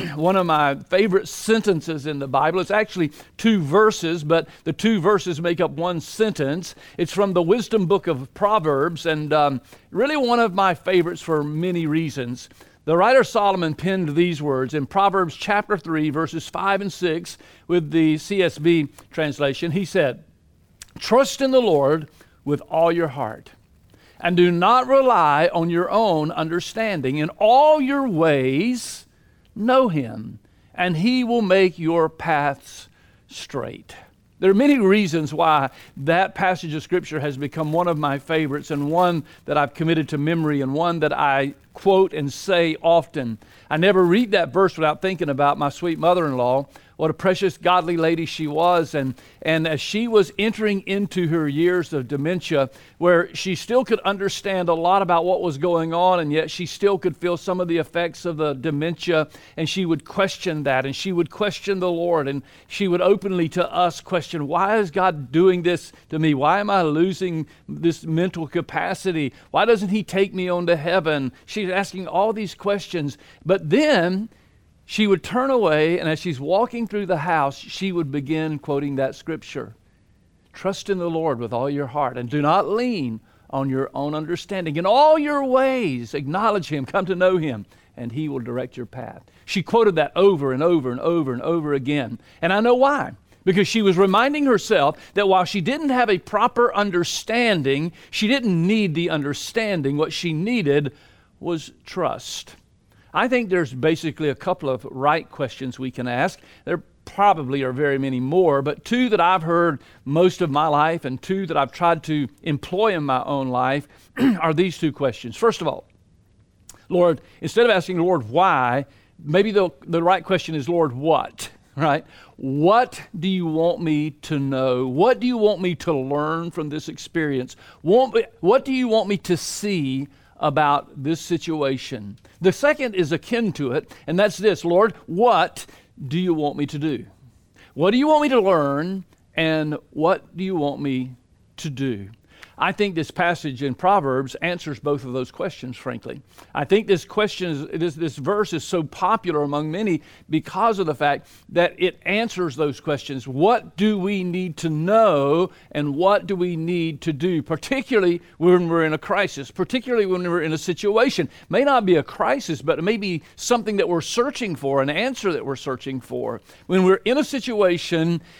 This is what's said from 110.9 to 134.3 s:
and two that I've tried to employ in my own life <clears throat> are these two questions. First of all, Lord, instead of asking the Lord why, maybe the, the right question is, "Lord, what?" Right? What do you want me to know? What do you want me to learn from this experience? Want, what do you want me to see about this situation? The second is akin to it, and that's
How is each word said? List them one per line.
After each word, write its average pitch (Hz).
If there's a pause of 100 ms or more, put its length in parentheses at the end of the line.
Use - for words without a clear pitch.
and 131
two 190
that 160
I've 139
tried 170
to 151 (160)
employ 185
in 151
my 131
own 135
life 127 (300)
<clears throat> 240
are 160
these 170
two 156
questions. 120
First 226
of 165
all, - (1040)
Lord, 175 (200)
instead 220
of 233
asking 185
the 165
Lord 170
why, 139 (360)
maybe 185
the, 190 (160)
the 165
right 175
question 170
is, 139
"Lord, 165
what?" - (240)
Right? 151 (300)
What 170 (160)
do 170
you 185
want 165
me 151 (100)
to 151
know? 131
What 185
do 240
you 247
want 208
me 180
to -
learn 151
from 156
this 147
experience? 151 (280)
Want, 220 (240)
what 240
do 277
you 254
want 220
me 202
to -
see 143 (300)
about 143
this 156
situation? 135 (220)
The 180
second 277
is 170
akin 220
to 135
it, 147 (140)
and 165
that's 202